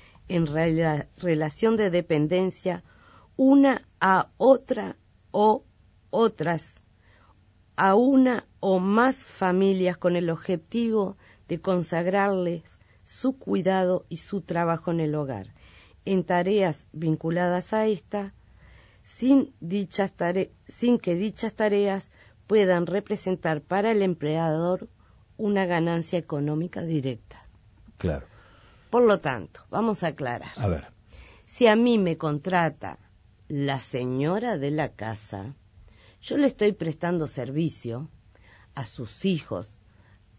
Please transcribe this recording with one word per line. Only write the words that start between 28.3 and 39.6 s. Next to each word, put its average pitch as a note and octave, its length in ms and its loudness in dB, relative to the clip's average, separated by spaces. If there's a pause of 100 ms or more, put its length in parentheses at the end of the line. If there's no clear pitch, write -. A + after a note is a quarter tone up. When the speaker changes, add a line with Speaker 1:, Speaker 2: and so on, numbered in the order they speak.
Speaker 1:
Por A#3+ 180 4
lo G3 120 4
tanto, B2 500 -8
vamos G#3 340 -2
a E3+ 40 0
aclarar. B2 500 -6
Speaker 2:
A A#2 100 -2
ver. D#2+ 200 -4 (580)
Speaker 1:
Si - 220 2
a G#3+ 80 6
mí A#3 220 4
me F3 200 0
contrata D3+ 840 -4 (480)
la C#3 340 -4
señora D3+ 760 -4
de C#3+ 140 -4
la D3+ 220 -4
casa, G#2+ 600 -12 (680)
yo - 160 -6
le C#4+ 100 4
estoy G#3 240 0
prestando E3 560 -4
servicio C3+ 840 -6 (680)
a C3 100 -10
sus - 400 -12
hijos, C#3 520 -6 (600)